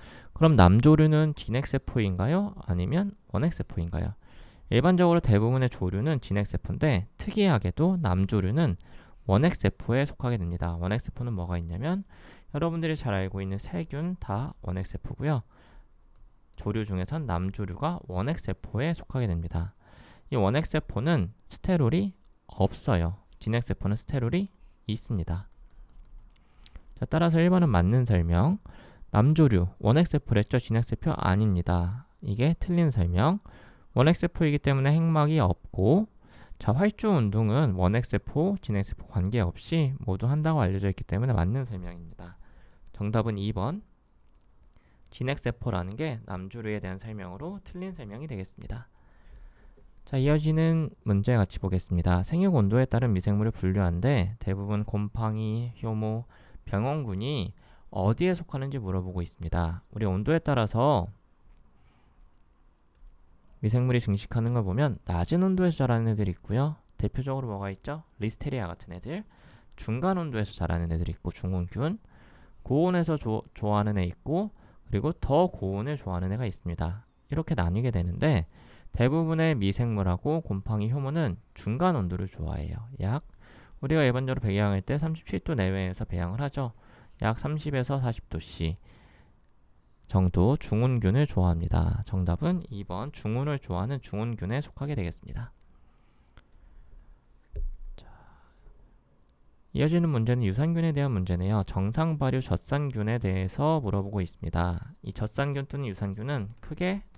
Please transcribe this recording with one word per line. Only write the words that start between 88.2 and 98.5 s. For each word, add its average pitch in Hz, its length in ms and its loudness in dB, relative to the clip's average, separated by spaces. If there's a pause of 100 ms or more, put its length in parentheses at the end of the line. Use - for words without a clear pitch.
도 - 80 -6
C 82 400 -4 (1300)
정도 92 500 4
중온균을 120 680 2
좋아합니다. 85 800 0
정답은 95 640 -2
이 101 140 -10
번 104 300 -10
중온을 131 480 -4
좋아하는 110 400 -4
중온균에 113 600 -6
속하게 143 360 -8
되겠습니다. - 560 -8 (2500)
자, - 120 -18 (1700)